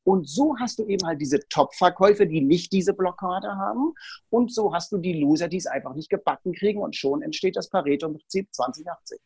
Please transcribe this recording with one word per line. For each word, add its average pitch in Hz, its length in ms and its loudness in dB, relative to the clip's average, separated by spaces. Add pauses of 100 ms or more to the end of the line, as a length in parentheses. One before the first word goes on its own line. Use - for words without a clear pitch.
Und 180 260 2
so 262 300 2
hast 247 180 -6
du 220 80 -2
eben 190 220 -2
halt 156 120 -2
diese 143 200 0 (100)
Top-Verkäufer, 185 760 4
die 156 140 0
nicht 165 300 2
diese 190 220 2
Blockade 185 540 -4
haben. 214 460 -2 (360)
Und 240 240 2
so 196 220 0
hast - 160 -6
du 202 80 0
die 170 200 -2
Loser, 151 280 4
die 175 100 -4
es 175 80 -8
einfach 131 300 -6
nicht 156 160 -12
gebacken 180 420 -2
kriegen. 202 280 0
Und 160 140 -6
schon 139 280 0
entsteht 185 320 -2
das - 140 -4
Pareto-Prinzip 156 840 -2
zwanzig 127 340 -6
achtzig. - 380 -14